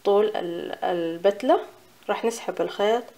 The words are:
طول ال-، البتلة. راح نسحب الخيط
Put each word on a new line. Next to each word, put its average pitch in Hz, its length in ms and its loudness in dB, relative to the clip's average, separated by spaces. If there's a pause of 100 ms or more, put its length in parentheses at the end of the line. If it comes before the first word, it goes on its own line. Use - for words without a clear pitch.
طول 208 220 4
ال-، 175 580 -6
البتلة. 185 760 2 (500)
راح 202 160 -2
نسحب 208 360 -4
الخيط 208 420 0 (140)